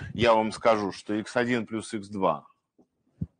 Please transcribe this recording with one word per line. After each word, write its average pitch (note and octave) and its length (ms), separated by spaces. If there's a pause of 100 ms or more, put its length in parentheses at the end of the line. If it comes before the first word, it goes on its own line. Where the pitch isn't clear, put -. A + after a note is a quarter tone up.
(140)
я A2+ 200
вам A2 160
скажу, G#2 400
что - 240
икс G#2+ 220
один A#2+ 300
плюс A2 280
икс G2 140
два F#2 380 (920)